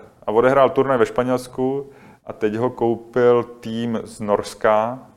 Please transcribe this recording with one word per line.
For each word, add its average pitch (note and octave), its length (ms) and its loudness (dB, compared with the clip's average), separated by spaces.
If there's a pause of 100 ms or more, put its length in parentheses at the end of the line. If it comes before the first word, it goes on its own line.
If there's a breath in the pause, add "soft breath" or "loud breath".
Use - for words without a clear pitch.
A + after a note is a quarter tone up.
(260)
A A2 60 -6
odehrál B2+ 380 4
turnaj C3+ 280 0
ve A2 80 2
Španělsku C3 800 -4 (400 loud breath)
a A2 60 -14
teď G#2+ 220 -4
ho A#2+ 160 -2
koupil A#2+ 720 0 (180)
tým A2+ 440 -6
z - 160 -18
Norska, G#2+ 760 0 (180)